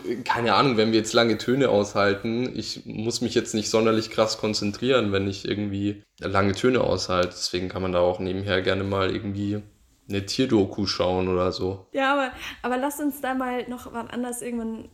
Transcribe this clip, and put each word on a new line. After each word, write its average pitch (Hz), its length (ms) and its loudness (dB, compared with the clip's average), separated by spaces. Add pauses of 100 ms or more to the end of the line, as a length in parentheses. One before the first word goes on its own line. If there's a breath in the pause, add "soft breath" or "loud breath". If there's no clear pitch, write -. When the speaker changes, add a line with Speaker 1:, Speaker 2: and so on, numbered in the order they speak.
(260)
Speaker 1:
keine 117 300 2
Ahnung, 123 220 4
wenn 110 140 4
wir 110 80 6
jetzt 104 140 -4
lange 117 240 4
Töne 127 320 2
aushalten, 104 880 2
ich - 280 -8
muss 110 360 -4
mich 117 140 0
jetzt 113 180 0
nicht 107 160 -2
sonderlich 110 400 4
krass - 280 0
konzentrieren, 107 760 0
wenn 98 160 0
ich 98 200 -6
irgendwie 101 560 -4 (160)
lange 98 340 2
Töne 120 280 2
aushalte. 90 480 2
Deswegen 92 400 -4
kann 95 120 -6
man 92 100 -2
da 90 80 2
auch 90 200 4
nebenher 95 420 0
gerne 95 220 0
mal 98 320 0
irgendwie 101 460 -4 (460)
eine 101 160 -2
Tierdoku 107 640 2
schauen 92 440 0
oder 90 220 2
so. 98 400 -6
Speaker 2:
Ja, 269 220 2
aber, 269 180 -2 (300 loud breath)
aber 247 160 -2
lass 285 220 -4
uns 294 220 -4
da 254 120 -2
mal 247 340 -4
noch 247 240 -12
wann 233 160 -8
anders 240 360 -6
irgendwann 226 500 -6